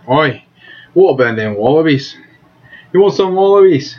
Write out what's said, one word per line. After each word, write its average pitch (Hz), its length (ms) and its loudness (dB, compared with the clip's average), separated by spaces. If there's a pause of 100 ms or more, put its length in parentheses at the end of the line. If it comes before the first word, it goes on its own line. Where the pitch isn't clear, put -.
Oi, 143 360 -2 (500)
what 175 180 2
about 123 240 -2
them 107 200 -6
wallabies? 139 600 -2 (760)
You 180 80 0
want 196 140 2
some 190 200 -2
wallabies? 190 640 2